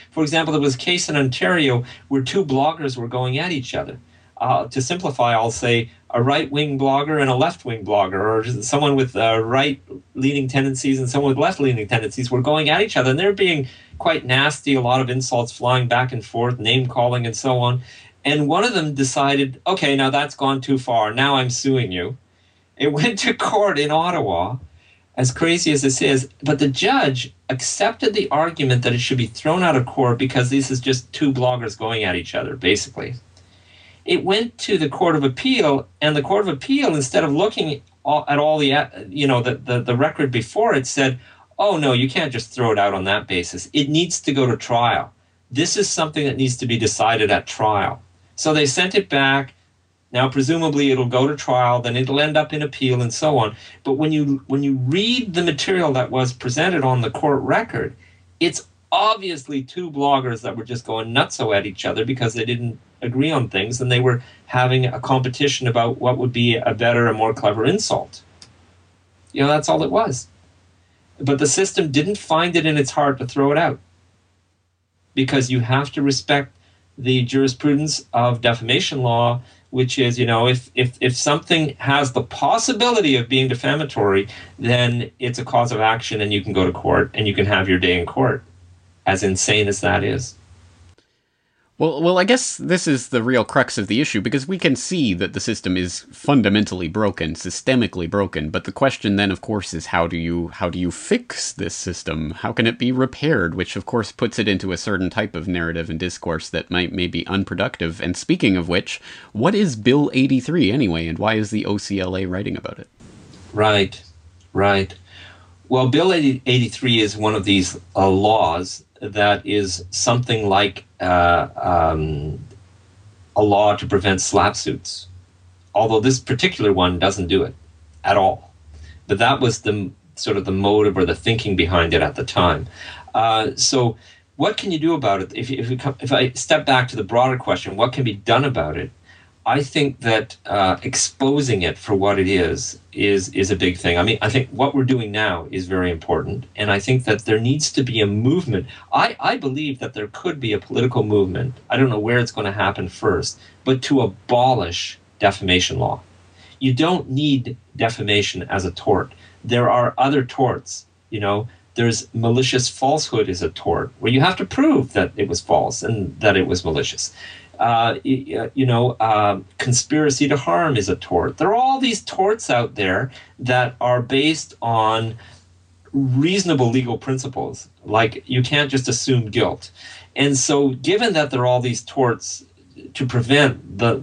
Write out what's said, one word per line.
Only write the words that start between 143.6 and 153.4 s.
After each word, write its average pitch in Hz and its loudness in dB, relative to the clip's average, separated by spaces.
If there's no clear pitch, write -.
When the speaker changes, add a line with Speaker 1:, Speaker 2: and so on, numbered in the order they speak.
Speaker 1:
big 90 2
thing. 87 2
I 87 2
mean, 113 0
I - 0
think 127 2
what 139 2
we're 131 2
doing 110 -2
now 101 -2
is 92 -6
very 90 0
important, - -4
and 104 -2
I - 0
think 127 4
that 107 0
there 110 2
needs 135 0
to 147 -2
be 113 -2
a 107 4
movement. 139 0
I, 175 4
I - 2
believe 143 -4
that 117 -10
there 104 -8
could 165 -4
be 113 -2
a 98 -4
political 123 0
movement, 98 0
I 123 0
don't 131 4
know 107 -2
where 120 2
it's 123 -4
gonna 101 -4
happen 95 -4
first, - -2